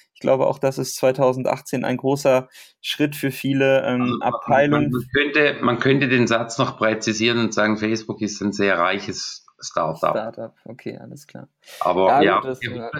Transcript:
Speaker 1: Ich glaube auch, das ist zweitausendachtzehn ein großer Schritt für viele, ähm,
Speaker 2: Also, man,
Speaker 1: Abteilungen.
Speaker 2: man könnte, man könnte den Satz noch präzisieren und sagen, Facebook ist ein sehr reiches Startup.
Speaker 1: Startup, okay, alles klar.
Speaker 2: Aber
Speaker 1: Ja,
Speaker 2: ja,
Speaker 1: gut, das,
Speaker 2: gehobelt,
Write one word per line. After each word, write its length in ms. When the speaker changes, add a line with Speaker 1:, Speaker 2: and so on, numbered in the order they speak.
Speaker 1:
Ich 60
glaube 260
auch, 140
das 180
ist 180
zweitausendachtzehn 880
ein 140
großer 520
Schritt 340
für 160
viele, 520
ähm, 180
Speaker 2:
Also, 180
man, 20
Speaker 1:
Abteilungen. 720
Speaker 2:
man 200
könnte, 520
man 160
könnte 280
den 200
Satz 320
noch 180
präzisieren 600
und 140
sagen, 240
Facebook 440
ist 200
ein 120
sehr 240
reiches 680
Startup. 520
Speaker 1:
Startup, 420
okay, 320
alles 280
klar. 220
Speaker 2:
Aber 300
Speaker 1:
Ja, 120
Speaker 2:
ja, 140
Speaker 1:
gut, 140
das, 100
Speaker 2:
gehobelt, 400